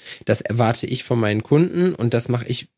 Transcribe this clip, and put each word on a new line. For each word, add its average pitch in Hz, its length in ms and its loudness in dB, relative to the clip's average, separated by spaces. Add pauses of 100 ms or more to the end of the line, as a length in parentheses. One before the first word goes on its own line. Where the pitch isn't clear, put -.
(260)
Das 110 160 0
erwarte 113 460 0
ich 123 160 -4
von 123 160 0
meinen 104 240 0
Kunden 175 500 2
und 117 200 0
das 117 160 -2
mache 120 180 -2
ich - 300 -6